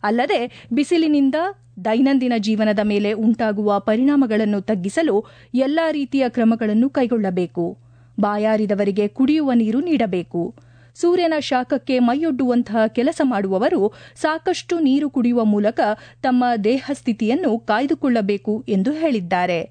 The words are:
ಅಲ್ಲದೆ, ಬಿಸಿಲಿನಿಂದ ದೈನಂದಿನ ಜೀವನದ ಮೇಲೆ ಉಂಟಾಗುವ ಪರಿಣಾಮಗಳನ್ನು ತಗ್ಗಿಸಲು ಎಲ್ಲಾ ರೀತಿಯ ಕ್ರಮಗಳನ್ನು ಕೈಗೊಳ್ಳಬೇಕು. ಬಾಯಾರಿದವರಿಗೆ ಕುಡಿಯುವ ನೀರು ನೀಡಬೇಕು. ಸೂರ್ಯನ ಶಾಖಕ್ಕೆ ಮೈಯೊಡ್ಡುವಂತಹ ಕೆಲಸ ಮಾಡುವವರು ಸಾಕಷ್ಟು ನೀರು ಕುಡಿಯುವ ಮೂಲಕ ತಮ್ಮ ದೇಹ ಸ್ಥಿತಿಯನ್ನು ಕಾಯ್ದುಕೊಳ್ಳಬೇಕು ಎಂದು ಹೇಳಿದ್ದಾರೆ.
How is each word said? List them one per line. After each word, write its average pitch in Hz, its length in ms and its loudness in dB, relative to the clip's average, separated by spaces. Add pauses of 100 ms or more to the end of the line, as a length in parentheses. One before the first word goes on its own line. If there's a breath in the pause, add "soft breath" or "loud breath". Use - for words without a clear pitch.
ಅಲ್ಲದೆ, 240 380 0 (320 loud breath)
ಬಿಸಿಲಿನಿಂದ 294 640 2 (500)
ದೈನಂದಿನ 247 540 2
ಜೀವನದ 214 440 0
ಮೇಲೆ 202 300 0
ಉಂಟಾಗುವ 214 680 0
ಪರಿಣಾಮಗಳನ್ನು 220 800 2
ತಗ್ಗಿಸಲು 208 560 -2 (380 loud breath)
ಎಲ್ಲಾ 294 360 0
ರೀತಿಯ 277 380 -2
ಕ್ರಮಗಳನ್ನು 226 640 0
ಕೈಗೊಳ್ಳಬೇಕು. 196 760 -2 (540 soft breath)
ಬಾಯಾರಿದವರಿಗೆ 208 920 0
ಕುಡಿಯುವ 269 440 0
ನೀರು 226 280 2
ನೀಡಬೇಕು. 196 640 -2 (540 soft breath)
ಸೂರ್ಯನ 349 440 2
ಶಾಖಕ್ಕೆ 254 580 -2
ಮೈಯೊಡ್ಡುವಂತಹ 247 880 0
ಕೆಲಸ 254 380 -2
ಮಾಡುವವರು 202 560 0 (340 loud breath)
ಸಾಕಷ್ಟು 330 640 -4
ನೀರು 285 300 2
ಕುಡಿಯುವ 240 340 0
ಮೂಲಕ 208 360 0 (420 loud breath)
ತಮ್ಮ 247 220 0 (200)
ದೇಹ 262 280 0
ಸ್ಥಿತಿಯನ್ನು 240 680 -2
ಕಾಯ್ದುಕೊಳ್ಳಬೇಕು 226 1120 -2
ಎಂದು 208 240 0
ಹೇಳಿದ್ದಾರೆ. 180 680 -2 (120)